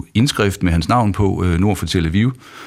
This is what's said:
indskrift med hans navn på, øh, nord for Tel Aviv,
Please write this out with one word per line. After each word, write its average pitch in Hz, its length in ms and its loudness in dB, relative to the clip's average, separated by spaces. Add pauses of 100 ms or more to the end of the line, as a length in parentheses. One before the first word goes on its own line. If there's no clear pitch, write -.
(140)
indskrift 104 480 0
med 87 100 2
hans 82 160 0
navn 110 240 2
på, 95 320 0
øh, 87 160 2
nord 101 160 2
for 85 100 -6
Tel 82 200 0
Aviv, 104 260 0 (340)